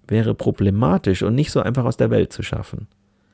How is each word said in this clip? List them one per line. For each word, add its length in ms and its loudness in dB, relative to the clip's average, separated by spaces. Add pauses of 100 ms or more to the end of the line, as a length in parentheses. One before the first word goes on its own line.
wäre 260 2
problematisch 880 0
und 120 2
nicht 160 0
so 100 0
einfach 240 0
aus 140 -2
der 100 2
Welt 240 2
zu 100 -8
schaffen. 440 -8 (480)